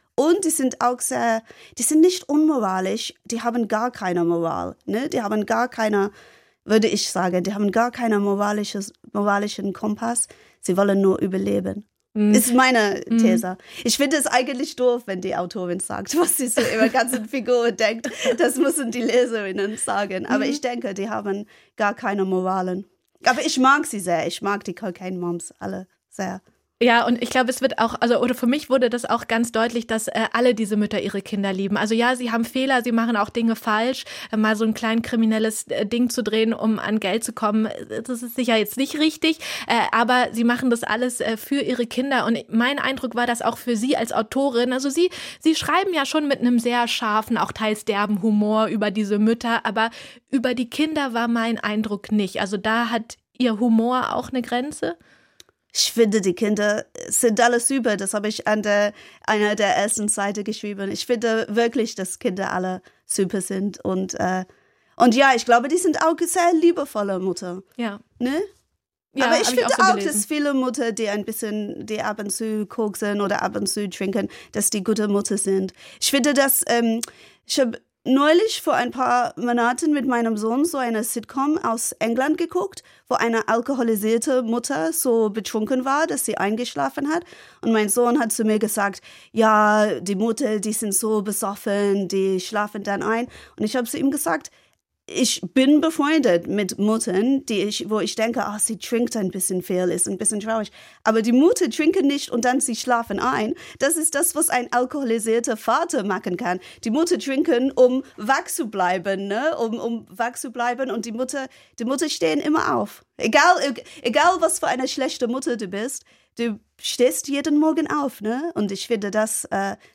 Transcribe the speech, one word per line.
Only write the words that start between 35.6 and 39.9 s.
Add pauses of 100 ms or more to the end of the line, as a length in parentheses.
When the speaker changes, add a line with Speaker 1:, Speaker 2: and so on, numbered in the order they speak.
Speaker 2:
äh,
Ding
zu
drehen,
um
an
Geld
zu
kommen,
äh,
das
ist
sicher
jetzt
nicht
richtig. (260)
Äh, (100)